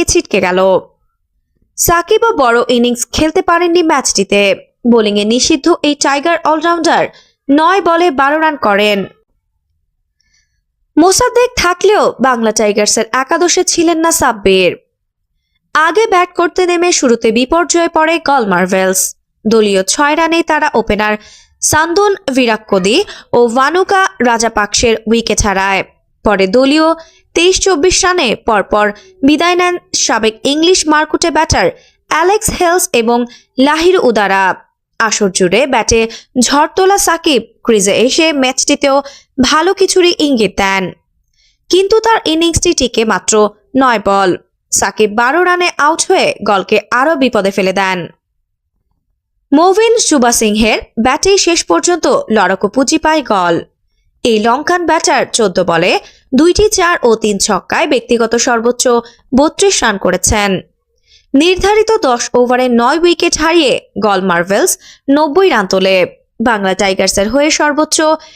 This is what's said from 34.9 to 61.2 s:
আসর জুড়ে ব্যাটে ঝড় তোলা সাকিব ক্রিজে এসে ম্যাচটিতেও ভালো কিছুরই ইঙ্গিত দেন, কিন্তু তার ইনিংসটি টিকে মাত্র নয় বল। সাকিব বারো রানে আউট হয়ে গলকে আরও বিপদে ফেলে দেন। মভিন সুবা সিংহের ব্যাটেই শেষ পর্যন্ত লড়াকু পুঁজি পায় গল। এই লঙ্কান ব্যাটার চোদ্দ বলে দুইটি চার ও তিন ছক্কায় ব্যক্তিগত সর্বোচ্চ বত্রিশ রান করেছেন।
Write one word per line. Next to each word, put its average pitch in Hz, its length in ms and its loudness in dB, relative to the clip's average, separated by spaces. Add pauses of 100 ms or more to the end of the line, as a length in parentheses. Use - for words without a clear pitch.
আসর 214 320 -2
জুড়ে 185 360 0
ব্যাটে 233 340 0 (400)
ঝড় 294 320 0
তোলা 381 240 2
সাকিব 330 440 0 (220)
ক্রিজে 202 360 2
এসে 262 340 2
ম্যাচটিতেও 277 640 0 (440)
ভালো 311 320 0
কিছুরই 370 460 2
ইঙ্গিত 233 380 0
দেন, 196 260 -2 (840)
কিন্তু 392 300 2
তার 453 260 0
ইনিংসটি 330 480 -2
টিকে 233 320 -2
মাত্র 208 280 -2 (420)
নয় 247 300 2
বল। 196 240 2 (420)
সাকিব 214 440 -2
বারো 254 280 0
রানে 359 240 0 (120)
আউট 311 260 0
হয়ে 294 220 2 (160)
গলকে 202 340 0 (140)
আরও 269 240 0
বিপদে 233 360 0
ফেলে 190 220 -2
দেন। 190 260 -2 (1500)
মভিন 381 480 2
সুবা 247 340 0
সিংহের 220 460 0 (200)
ব্যাটেই 302 400 0
শেষ 339 260 0
পর্যন্ত 339 400 -2 (240)
লড়াকু 196 400 0
পুঁজি 277 300 0
পায় 311 300 0
গল। 175 260 0 (680)
এই 226 160 2
লঙ্কান 294 460 -2
ব্যাটার 320 460 0
চোদ্দ 196 320 -2
বলে 170 280 0 (420)
দুইটি 349 360 2
চার 349 340 0
ও 247 120 4
তিন 214 240 -2
ছক্কায় 220 480 -2
ব্যক্তিগত 233 500 0
সর্বোচ্চ 240 480 -2 (500)
বত্রিশ 320 440 2
রান 220 180 -2
করেছেন। 196 540 -2 (800)